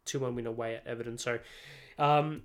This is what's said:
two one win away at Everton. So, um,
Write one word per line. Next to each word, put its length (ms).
two 140
one 140
win 120
away 300
at 100
Everton. 320
So, 200
um, 460